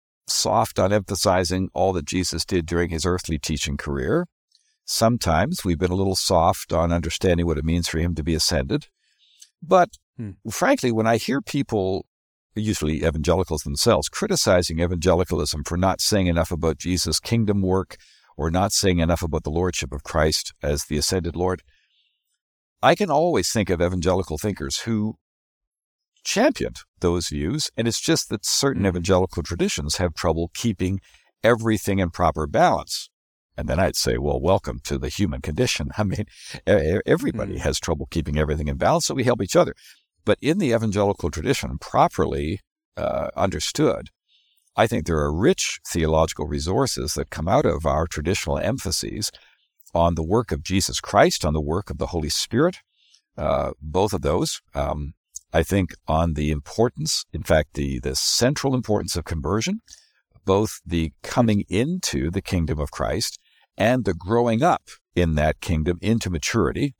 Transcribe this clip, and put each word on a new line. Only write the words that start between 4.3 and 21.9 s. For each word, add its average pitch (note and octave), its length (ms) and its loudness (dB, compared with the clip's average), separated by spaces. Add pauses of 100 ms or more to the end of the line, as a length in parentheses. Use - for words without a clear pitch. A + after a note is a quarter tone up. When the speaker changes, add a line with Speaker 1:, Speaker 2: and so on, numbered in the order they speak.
Speaker 1:
Sometimes A2+ 800 2
we've F2 140 0
been F2+ 140 0
a F#2 40 0
little F#2+ 200 0
soft F2+ 560 2
on E2+ 200 2
understanding E2+ 540 0
what D#2 120 0
it C#2+ 60 -4
means E2 240 0
for D#2+ 100 -4
him E2+ 160 0
to D#2 100 -6
be D#2+ 100 0
ascended. E2 520 0 (760)
But E3+ 280 4 (260)
Speaker 2:
Hmm. G#2+ 140 -10 (200)
Speaker 1:
frankly, A#3 420 2
when A2+ 140 2
I A#2 100 4
hear B3 240 -2
people, G2 640 -2 (480)
usually E2+ 500 0
evangelicals E2 580 0
themselves, F2 480 2
criticizing F2+ 720 2
evangelicalism E2+ 840 0
for F2 140 -4
not F#2 240 2
saying G2 240 2
enough E2+ 260 2
about D#2+ 260 0
Jesus' E2+ 420 -2
kingdom G#2 420 0
work F#2 340 0 (400)
or D#2 140 -2
not F#2+ 220 2
saying F#2 260 2
enough E2 240 2
about D#2+ 220 -2
the D2+ 60 -6
lordship E2+ 420 -2
of C#2+ 100 -8
Christ - 500 0 (100)
as D2 240 -2
the D2 120 -2
ascended E2 380 -2
Lord, F2+ 260 -2 (1200)